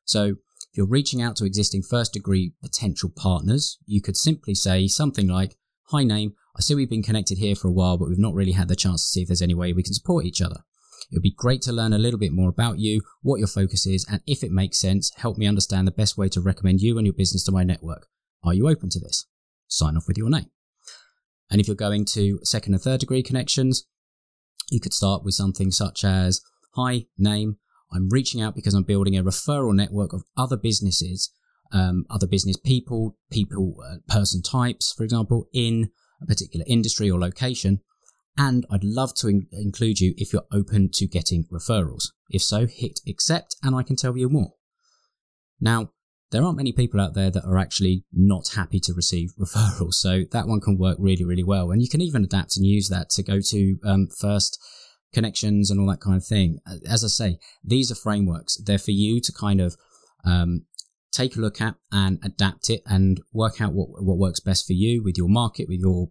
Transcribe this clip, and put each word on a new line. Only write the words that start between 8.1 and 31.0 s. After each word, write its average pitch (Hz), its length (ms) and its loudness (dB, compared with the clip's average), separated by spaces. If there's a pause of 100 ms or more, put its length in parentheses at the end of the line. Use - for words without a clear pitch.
not 101 160 2
really 92 200 2
had 92 160 2
the 95 60 2
chance 90 280 0
to - 60 -2
see 92 120 -2
if 87 60 -4
there's 87 140 0
any 87 140 2
way 90 160 -2
we 87 120 0
can 95 100 -6
support 170 320 0
each 87 160 -4
other. 85 220 -4 (480)
It - 40 -2
would 85 60 0
be 98 100 2
great 127 300 0
to 123 100 -4
learn 113 220 0
a 104 60 4
little 117 200 0
bit 90 140 0
more 90 160 2
about 104 300 0
you, 107 220 0 (200)
what 135 160 0
your 101 100 0
focus 95 380 -2
is, 95 240 0
and 101 160 -4
if - 180 -2
it 90 80 -4
makes 92 280 0
sense, 95 380 0
help 113 200 -4
me 107 80 -2
understand 98 420 0
the 92 40 2
best - 260 -2
way 98 120 0
to 92 120 -2
recommend 92 400 2
you 113 160 2
and 110 80 2
your 95 80 2
business 92 300 0
to - 80 -2
my 92 120 2
network. 85 440 -4 (360)
Are 85 120 2
you 110 120 2
open 156 220 0
to 92 100 -6
this? - 280 -6 (400)
Sign 78 300 0
off 80 100 -4
with 98 100 -2
your 110 120 -2
name." 151 200 -2 (1000)
And 101 120 4
if 104 60 0
you're 104 80 -2
going 104 300 -2
to 101 380 0
second 104 300 0
and 95 80 2
third 131 200 0
degree 131 200 0
connections, 131 640 0 (880)
you 113 80 2
could - 140 -6
start 98 300 0
with 98 120 -2
something 98 360 0
such - 320 -4
as, 92 380 2 (340)
"Hi, 123 320 -2 (100)
name, 104 400 0 (340)
I'm 92 180 0
reaching 123 320 0
out 110 140 -4
because 107 180 0
I'm 98 100 4
building 98 320 2
a 92 80 2
referral 117 520 0
network 101 380 0
of 92 100 -8 (140)
other 131 200 0
businesses, 98 720 -2 (400)